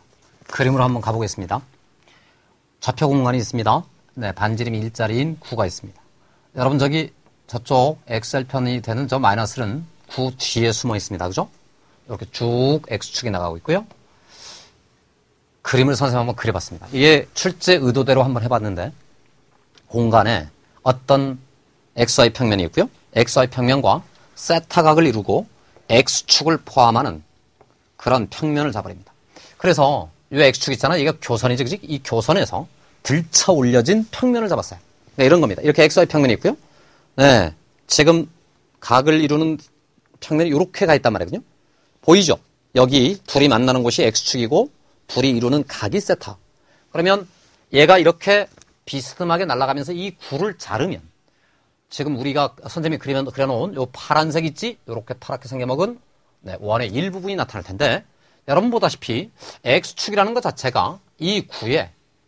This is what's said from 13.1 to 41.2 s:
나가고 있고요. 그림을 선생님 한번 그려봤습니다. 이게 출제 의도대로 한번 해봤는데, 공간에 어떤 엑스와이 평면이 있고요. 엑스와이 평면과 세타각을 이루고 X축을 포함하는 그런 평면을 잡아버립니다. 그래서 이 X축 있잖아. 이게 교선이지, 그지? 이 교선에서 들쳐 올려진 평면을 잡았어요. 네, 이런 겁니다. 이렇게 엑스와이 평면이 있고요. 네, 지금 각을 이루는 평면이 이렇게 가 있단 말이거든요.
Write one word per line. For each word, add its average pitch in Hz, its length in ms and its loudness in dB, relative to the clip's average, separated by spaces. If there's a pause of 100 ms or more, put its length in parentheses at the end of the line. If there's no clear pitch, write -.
나가고 87 280 -6
있고요. 190 280 -4 (1800)
그림을 131 320 2
선생님 127 240 0
한번 117 160 -2
그려봤습니다. 95 580 -8
이게 139 420 4
출제 185 420 0
의도대로 131 480 4
한번 123 180 2
해봤는데, 107 500 -2 (960)
공간에 110 640 2 (340)
어떤 131 560 0 (560)
엑스와이 117 380 2
평면이 104 320 0
있고요. 175 260 -2 (240)
엑스와이 123 360 2
평면과 127 520 0 (320)
세타각을 165 720 2
이루고 113 400 -2 (420)
X축을 143 760 2
포함하는 117 580 2 (760)
그런 120 320 -2
평면을 147 440 -4
잡아버립니다. - 420 -12 (420)
그래서 139 540 0 (200)
이 139 80 -2
X축 139 360 4
있잖아. 156 240 0
이게 147 120 0
교선이지, 123 540 -2
그지? 147 180 -6
이 139 200 -8
교선에서 156 640 -2 (360)
들쳐 165 500 0
올려진 135 580 2
평면을 240 380 -2
잡았어요. 107 300 -4 (380)
네, 135 80 4
이런 160 160 6
겁니다. 110 220 0
이렇게 151 220 4
엑스와이 170 200 4
평면이 139 300 2
있고요. 202 200 0 (600)
네, 120 380 4 (320)
지금 165 440 2 (500)
각을 151 420 2
이루는 151 340 0 (640)
평면이 170 300 0
이렇게 180 340 0
가 160 100 4
있단 123 200 2
말이거든요. 95 280 -6 (600)